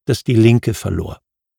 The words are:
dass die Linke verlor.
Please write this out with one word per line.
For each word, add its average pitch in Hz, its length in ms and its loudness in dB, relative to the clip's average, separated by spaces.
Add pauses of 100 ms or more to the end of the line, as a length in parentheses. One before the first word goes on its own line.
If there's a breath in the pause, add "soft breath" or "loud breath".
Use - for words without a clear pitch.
dass - 180 -4
die 127 120 0
Linke 113 380 4
verlor. - 460 -8 (400)